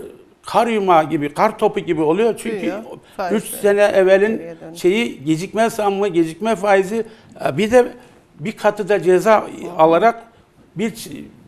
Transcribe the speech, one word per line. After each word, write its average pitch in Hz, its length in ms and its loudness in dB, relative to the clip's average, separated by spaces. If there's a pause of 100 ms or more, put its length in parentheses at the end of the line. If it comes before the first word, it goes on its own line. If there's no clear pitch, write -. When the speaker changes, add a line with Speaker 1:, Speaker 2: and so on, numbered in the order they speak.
(460)
Speaker 1:
kar 220 220 0
yumağı 185 420 2
gibi, 147 240 -4
kar 214 240 0
topu 202 220 0
gibi 160 220 -2
oluyor. 202 360 0
Çünkü 220 200 -8
Speaker 2:
Büyüyor, 180 220 -6
Speaker 1:
üç - 380 -20
Speaker 2:
faizle 202 400 -6
Speaker 1:
sene 202 260 2
evvelin 196 540 4
Speaker 2:
geriye 165 220 -14
dönüyor. 160 160 -18
Speaker 1:
şeyi, 185 480 -2
gecikme 190 460 -2
zammı, 202 380 -2
gecikme 170 480 -2
faizi, 202 500 0 (400)
e, 131 120 -2
bir 208 140 0
de 247 160 6 (520)
bir 185 120 -8
katı 208 380 -2
da 202 140 2
ceza 185 380 4
Speaker 2:
Hı - 40 -8
hı. - 320 -12
Speaker 1:
alarak 175 460 4 (520)
bir 208 160 -4
ç-, - 320 -16 (240)